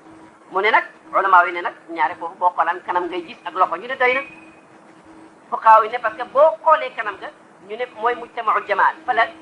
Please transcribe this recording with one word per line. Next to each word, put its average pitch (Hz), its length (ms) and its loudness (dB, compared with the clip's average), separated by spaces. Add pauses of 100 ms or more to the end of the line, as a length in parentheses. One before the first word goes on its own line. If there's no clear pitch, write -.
(520)
Mu 185 100 -2
ne 208 100 2
nag, 330 120 0 (280)
ulama 180 360 4
yi 185 60 -6
ne 175 80 -6
nag, 214 120 -6 (160)
ñaare 165 300 -2
foofu 170 180 -10
boo 180 180 0
xoolaan 175 300 -2
kanam 180 220 -2
ngay 170 180 -8
gis 160 200 -18
ak 170 80 -12
loxo, 180 240 0
ñu 220 100 -12
ne 262 80 -8
doy 254 180 2
na. 262 80 -2 (1300)
Fuqahaa 220 360 6
yi 214 40 -8
ne 247 100 -6
parce 220 180 -4
que 247 60 -6
boo 320 400 4
xoolee 302 320 2
kanam 214 240 -6
ga, 240 100 -12 (380)
ñu 214 100 -12
ne 247 80 -6 (100)
mooy 226 200 -2
mujtamaul 208 520 -4
jamaal, 175 280 2 (100)
fa 185 80 -2
la 220 120 2 (160)